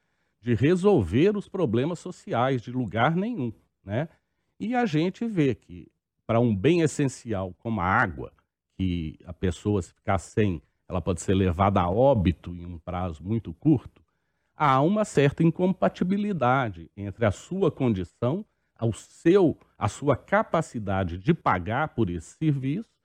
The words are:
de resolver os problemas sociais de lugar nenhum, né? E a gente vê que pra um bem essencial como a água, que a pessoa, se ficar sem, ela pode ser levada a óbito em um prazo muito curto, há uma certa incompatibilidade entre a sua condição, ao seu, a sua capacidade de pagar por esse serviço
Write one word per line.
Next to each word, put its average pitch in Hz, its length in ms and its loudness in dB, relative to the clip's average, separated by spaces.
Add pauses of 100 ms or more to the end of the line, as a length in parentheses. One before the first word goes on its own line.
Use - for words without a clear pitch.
(420)
de 120 100 -2
resolver 165 840 2
os 196 120 -8
problemas 151 520 -2
sociais 135 600 -2
de 120 120 -14
lugar 127 440 0
nenhum, 185 360 -4 (300)
né? 117 260 -4 (520)
E 220 140 -4
a 247 100 0
gente 175 420 -2
vê 170 280 0
que - 360 -18 (360)
pra 113 140 2
um 120 140 4
bem 143 260 2
essencial 113 760 -2
como 113 220 -6
a - 40 0
água, 92 480 0 (440)
que 87 480 -4
a 90 80 -16
pessoa, 98 500 -2
se - 100 -14
ficar - 260 -4
sem, 95 440 -2 (260)
ela 87 120 -4
pode 87 220 -4
ser 98 120 0
levada 98 460 2
a 87 100 0
óbito 98 640 2
em 87 120 -12
um 87 120 -12
prazo 87 440 -8
muito 101 320 -6
curto, - 480 0 (540)
há 135 240 2
uma 208 240 2
certa 143 380 2
incompatibilidade 165 1500 0
entre 101 300 -6
a 101 40 4
sua 180 400 -2
condição, 120 760 -2 (320)
ao 113 160 -2
seu, - 640 2 (220)
a 104 100 -2
sua 135 280 0
capacidade 101 1000 -2
de 101 140 0
pagar 120 640 -2
por 104 160 0
esse 85 260 -10
serviço 147 540 -2 (140)